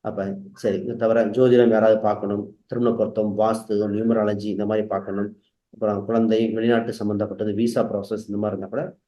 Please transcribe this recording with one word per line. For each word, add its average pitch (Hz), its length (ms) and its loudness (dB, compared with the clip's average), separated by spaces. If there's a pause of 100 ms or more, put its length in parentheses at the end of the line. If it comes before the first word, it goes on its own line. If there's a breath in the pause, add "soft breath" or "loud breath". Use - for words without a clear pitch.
அப்ப 98 160 -6 (380)
சரி, 98 220 0
இது 120 180 -6
தவிர 113 160 2 (180)
ஜோதிடம் 123 380 6
யாராவது 110 240 6 (100)
பார்க்கணும், 104 340 -2 (260)
திருமண 120 300 0
பொருத்தம், 107 320 0 (100)
வாஸ்து, 110 340 0 (200)
நியூமராலஜி 107 600 0
இந்த 104 160 -4
மாதிரி 107 220 0
பார்க்கணும், 98 380 -4 (440)
அப்புறம் 107 240 -2 (100)
குழந்தை, 113 320 2 (160)
வெளிநாட்டு 113 440 2
சம்பந்தப்பட்டது, 104 600 -4
விசா 117 300 0
ப்ராசஸ் 104 380 -6
இந்த 104 140 -6
மாதிரி 104 120 -2
இருந்தா 95 200 -10
கூட 139 100 -4 (240)